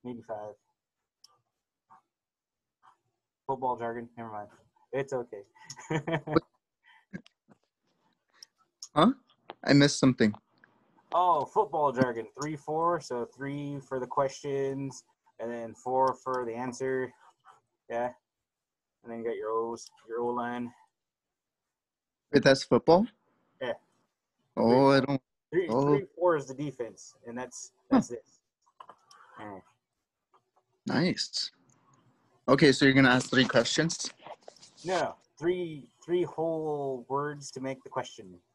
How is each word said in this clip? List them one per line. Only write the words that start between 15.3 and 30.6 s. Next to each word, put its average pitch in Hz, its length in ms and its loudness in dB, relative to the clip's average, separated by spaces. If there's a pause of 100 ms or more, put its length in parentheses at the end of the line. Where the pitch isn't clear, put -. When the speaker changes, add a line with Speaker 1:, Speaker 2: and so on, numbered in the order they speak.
Speaker 1:
and 117 120 -8
then 117 240 -12
four 131 400 0
for 127 300 -6
the 113 100 -8
answer. 127 580 -6 (800)
Yeah. 120 180 -4 (960)
And 117 80 -16
then 117 80 -10
you 113 60 -10
got 117 120 -4
your 107 140 -6
O's, 117 360 -6 (220)
your 117 120 -6
O 120 80 -4
line. 120 440 -6 (1600)
Speaker 2:
Wait, 143 100 8
that's 135 200 6
football? 165 420 6 (560)
Speaker 1:
Yeah. 123 120 -6 (840)
Speaker 2:
Oh, 120 340 6
Speaker 1:
Three, 139 80 6
Speaker 2:
I - 80 6
don't. 139 160 -2 (320)
Speaker 1:
three, 175 160 0
Speaker 2:
Oh. 123 140 2 (160)
Speaker 1:
three, 131 60 -8 (120)
four 175 200 4
is 135 100 -6
the 131 80 -12
defense, 123 580 -10 (140)
and 117 100 -12
that's, - 340 -14 (200)
Speaker 2:
Huh. 262 60 6
Speaker 1:
that's - 100 2
this. - 320 -14 (1000)
All 107 80 -14
right. 95 160 -16 (1200)